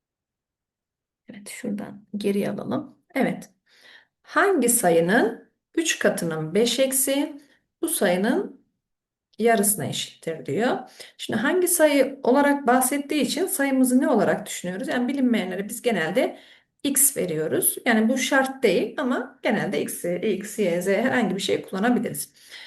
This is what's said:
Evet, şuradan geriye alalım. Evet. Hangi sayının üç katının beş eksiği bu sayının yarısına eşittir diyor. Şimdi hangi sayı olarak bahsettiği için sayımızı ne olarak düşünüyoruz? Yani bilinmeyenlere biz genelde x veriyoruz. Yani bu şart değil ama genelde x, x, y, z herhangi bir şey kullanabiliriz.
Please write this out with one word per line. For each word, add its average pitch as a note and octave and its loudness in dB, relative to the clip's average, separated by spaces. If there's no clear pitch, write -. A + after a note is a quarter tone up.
Evet, G3+ -18
şuradan - -10
geriye G3+ -2
alalım. - -8
Evet. - -2
Hangi E4 2
sayının F3+ 2
üç D#4+ -2
katının D#3+ -2
beş A#3+ 2
eksiği C#4 0
bu E4 -2
sayının G#3+ 0
yarısına G3+ 2
eşittir - -8
diyor. A3 0
Şimdi A3 -4
hangi E4+ 2
sayı D4 4
olarak C#4+ 4
bahsettiği C#4 2
için C#4+ 0
sayımızı C4 2
ne D#4 2
olarak G3 2
düşünüyoruz? F#3 -8
Yani B3 -2
bilinmeyenlere G#3 0
biz - -12
genelde G#3+ 0
x - 2
veriyoruz. E3+ -2
Yani A3 4
bu C4+ 0
şart C4 0
değil G3 2
ama B3+ -4
genelde F#3+ 0
x, - -8
x, - -4
y, F3 0
z F3+ -6
herhangi G#3+ 0
bir - -4
şey - -2
kullanabiliriz. G3+ -2